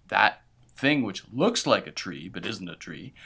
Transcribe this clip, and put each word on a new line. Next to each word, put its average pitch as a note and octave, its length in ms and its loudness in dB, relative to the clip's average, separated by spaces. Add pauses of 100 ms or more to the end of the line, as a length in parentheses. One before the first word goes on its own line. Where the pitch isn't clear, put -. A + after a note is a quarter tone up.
that G2+ 340 4 (340)
thing C#3+ 260 2
which G2+ 200 -6 (100)
looks G3 340 2
like G#2+ 200 4
a D2 60 -14
tree D2 360 -10
but F2+ 180 -10
isn't F#2+ 220 -6
a E2 80 -14
tree, - 380 -14 (100)